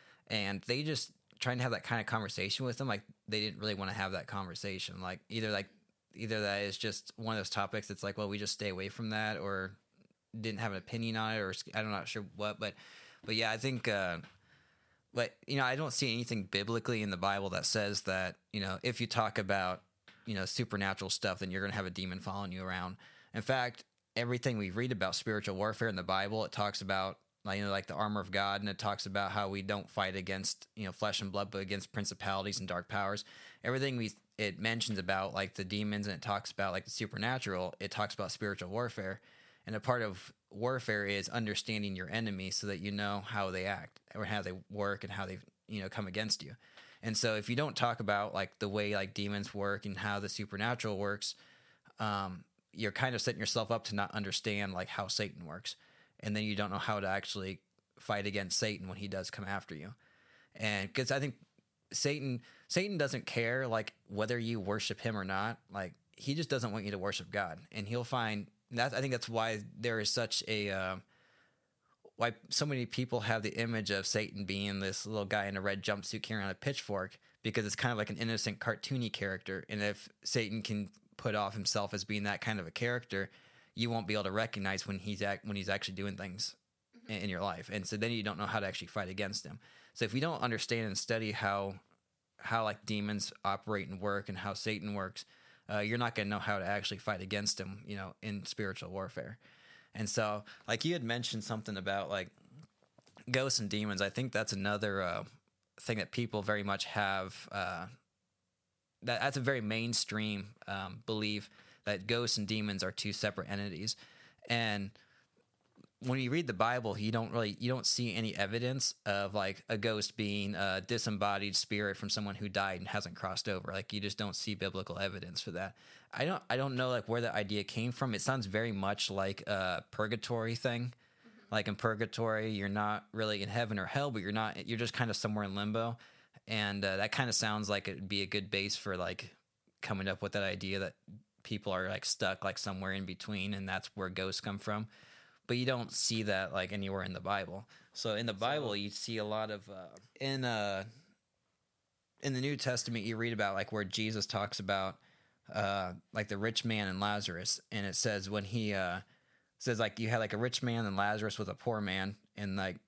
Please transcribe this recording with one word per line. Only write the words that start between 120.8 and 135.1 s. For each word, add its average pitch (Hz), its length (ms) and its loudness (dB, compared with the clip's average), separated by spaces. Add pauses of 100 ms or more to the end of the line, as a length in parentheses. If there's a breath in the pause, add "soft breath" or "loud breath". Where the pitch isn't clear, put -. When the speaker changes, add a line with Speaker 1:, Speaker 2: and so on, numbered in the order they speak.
Speaker 1:
disembodied 101 720 2
spirit 104 400 2
from 104 140 -4
someone 101 240 0
who 104 160 -4
died 95 300 2
and 95 80 -8
hasn't 95 280 -2
crossed 95 320 -2
over. 95 240 0
Like, 95 220 -4
you 104 60 -2
just 101 180 -2
don't 101 180 -2
see - 180 -2
biblical 95 440 -2
evidence 92 420 -2
for 98 120 -4
that. 92 220 -4 (380 loud breath)
I 139 140 2
don't, 185 240 0
I 123 60 2
don't 131 200 0
know, 127 140 2
like, 120 180 0
where 117 140 2
the 117 120 0
idea 104 300 2
came 120 280 -2
from. 123 220 0
It 95 60 2
sounds 131 260 2
very 107 260 2
much 98 380 2
like 98 360 0
a 95 440 0
purgatory 113 640 0
thing. 120 380 0
Speaker 2:
Mm-hmm. - 640 -10
Speaker 1:
Like, 107 120 4
in 104 100 0
purgatory, 110 760 2
you're 101 180 0
not 104 440 0
really 107 300 0
in 101 60 -2
heaven 107 300 2
or 92 80 0
hell, 143 240 0
but 110 100 0
you're 98 120 0
not, 110 340 0
you're 113 120 -2
just 117 160 0
kind 117 160 2